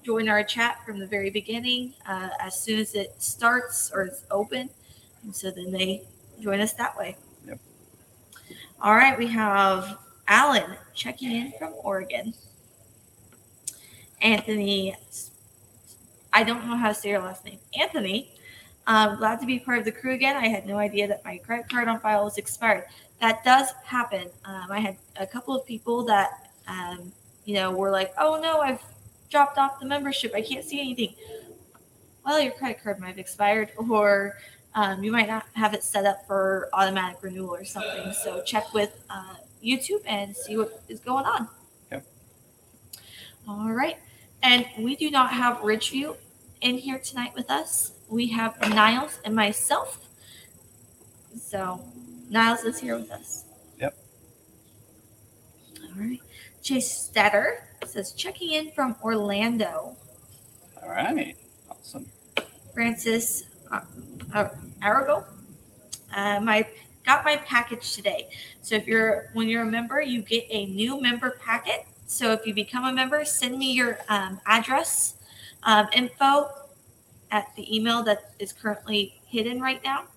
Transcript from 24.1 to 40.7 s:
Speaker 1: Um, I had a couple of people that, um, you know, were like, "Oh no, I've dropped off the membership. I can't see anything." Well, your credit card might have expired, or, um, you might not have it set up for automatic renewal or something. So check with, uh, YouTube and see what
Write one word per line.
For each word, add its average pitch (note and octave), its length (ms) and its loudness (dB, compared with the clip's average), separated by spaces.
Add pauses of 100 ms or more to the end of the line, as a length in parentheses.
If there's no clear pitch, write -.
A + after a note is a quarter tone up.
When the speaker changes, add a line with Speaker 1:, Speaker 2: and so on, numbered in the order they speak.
Speaker 1:
Um, F#3+ 240 -12
I G3 100 -2
had G3 180 -2 (200)
a G3 100 -6
couple B3+ 280 -6
of C4 100 -4
people A#3 400 -4
that, G#3 460 2 (160)
um, F3+ 440 -10 (340)
you G#3 100 -2
know, F#3+ 160 2
were F#3+ 200 2
like, F#3+ 260 2
"Oh D#4 240 4
no, D#4+ 200 2
I've C4+ 200 0 (480)
dropped C#4+ 280 4
off C#4 220 2
the C4 60 -10
membership. C4+ 500 -2
I G#3+ 60 0
can't C4 240 -8
see C#4+ 140 -6
anything." B3 360 -4 (1120)
Well, D4+ 140 4
your C4+ 120 2
credit B3+ 320 -6
card G3+ 160 -4
might F#3 80 -10
have F#3 100 -10
expired, G#3 600 2
or, G#3 600 4 (380)
um, G3 280 0
you G#3+ 80 0
might A3+ 160 4
not A3 260 -4
have A3 200 2
it G#3 100 -4
set G3+ 220 0
up G3 220 2
for F#3+ 460 0
automatic F#3+ 500 0
renewal F#3 320 -8
or F#3 100 -10
something. F#3 480 -8
So F3+ 300 -4
check G#3+ 300 -2
with, G#3 180 2 (180)
uh, F#3+ 260 -12 (280)
YouTube C4 420 0
and G3+ 300 -4
see G#3+ 220 -6
what A3 320 -4